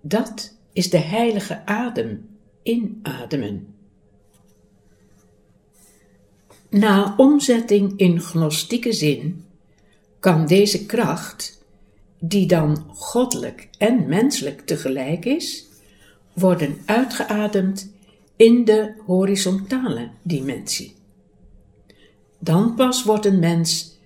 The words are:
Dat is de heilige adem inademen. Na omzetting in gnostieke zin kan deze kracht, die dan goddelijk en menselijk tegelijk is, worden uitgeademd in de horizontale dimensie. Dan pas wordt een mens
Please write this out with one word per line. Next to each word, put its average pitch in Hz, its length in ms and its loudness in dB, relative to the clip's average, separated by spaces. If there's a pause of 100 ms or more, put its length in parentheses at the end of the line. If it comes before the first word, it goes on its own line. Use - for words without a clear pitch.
Dat - 560 -6 (160)
is 180 180 -2
de 175 80 4
heilige 208 680 -2
adem 202 640 -6 (340)
inademen. 117 1120 -6 (3000)
Na 202 460 4
omzetting 226 840 4
in 175 220 4
gnostieke 170 720 -2
zin 151 520 -2 (760)
kan 160 280 2
deze 196 400 2
kracht, - 760 -6 (540)
die 180 280 0
dan 156 420 2
goddelijk - 800 -4 (100)
en 214 280 2
menselijk 160 540 -2
tegelijk 143 640 -4
is, - 420 -4 (680)
worden 170 520 0
uitgeademd 208 1080 -2 (500)
in 233 220 6
de 214 280 2 (140)
horizontale 190 1040 -2 (120)
dimensie. 135 720 -6 (1400)
Dan 202 360 0
pas 254 300 0
wordt 208 220 0
een 196 120 4
mens 165 680 -2